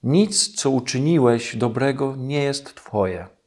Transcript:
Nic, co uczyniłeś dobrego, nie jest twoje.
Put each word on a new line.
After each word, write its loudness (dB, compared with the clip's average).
Nic, 2
co -2
uczyniłeś 2
dobrego, -2
nie -4
jest -6
twoje. -4